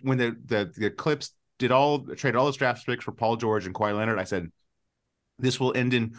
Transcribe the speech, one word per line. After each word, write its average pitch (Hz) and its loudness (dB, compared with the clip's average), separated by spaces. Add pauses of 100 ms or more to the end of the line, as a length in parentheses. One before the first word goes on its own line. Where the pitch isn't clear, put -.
when 131 2
the, 117 0
the, 107 0
the 104 0
Clips 143 -4 (260)
did 123 2
all, 143 4 (160)
traded 127 0
all 127 4
those 143 0
draft 123 -2
picks 123 -4
for - -8
Paul 113 0
George 110 0
and 95 -8
Kawhi 104 0
Leonard, 110 0
I 95 -2
said, 90 -6 (880)
"This 127 0
will 127 0
end 123 0
in 113 0